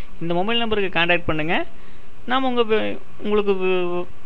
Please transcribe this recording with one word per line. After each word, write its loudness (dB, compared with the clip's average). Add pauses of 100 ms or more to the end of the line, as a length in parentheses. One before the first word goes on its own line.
(200)
இந்த 0
மொபைல் 0
நம்பருக்கு 0
கான்டாக்ட் 2
பண்ணுங்க. 0 (720)
நாம 0
உங்க 2
வெ-, 0 (260)
உங்களுக்கு 2
வெ-, 0 (220)